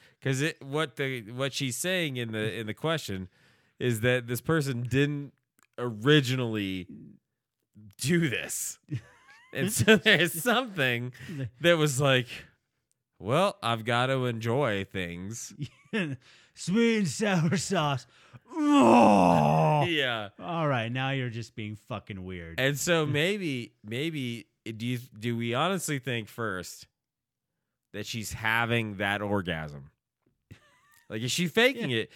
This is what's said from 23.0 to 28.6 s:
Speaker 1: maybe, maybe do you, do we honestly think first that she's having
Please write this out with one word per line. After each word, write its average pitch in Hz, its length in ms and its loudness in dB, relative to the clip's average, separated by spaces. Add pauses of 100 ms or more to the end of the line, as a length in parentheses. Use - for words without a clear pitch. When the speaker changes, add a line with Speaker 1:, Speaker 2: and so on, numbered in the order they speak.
Speaker 1:
maybe, 147 680 -2 (120)
maybe 123 600 -6 (180)
do 113 220 -8
you, 123 120 -2 (200)
do 117 180 -2
we 117 180 -4
honestly 156 440 -2
think 117 300 -6
first 95 580 -8 (1080)
that 104 140 -10
she's 110 260 -8
having 113 680 0